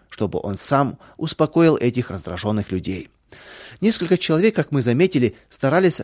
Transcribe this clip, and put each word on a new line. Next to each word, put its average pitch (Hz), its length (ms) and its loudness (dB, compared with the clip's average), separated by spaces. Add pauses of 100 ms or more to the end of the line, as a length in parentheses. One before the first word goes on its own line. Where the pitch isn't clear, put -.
чтобы 92 340 -6
Он 98 160 -6
сам 139 400 0 (180)
успокоил 160 600 2
этих 123 340 -2
раздражённых 98 600 -6
людей. 92 380 -6 (720)
Несколько 185 380 2
человек, 185 380 2
как - 160 0
мы 139 100 2
заметили, 123 540 2 (120)
старались 165 560 0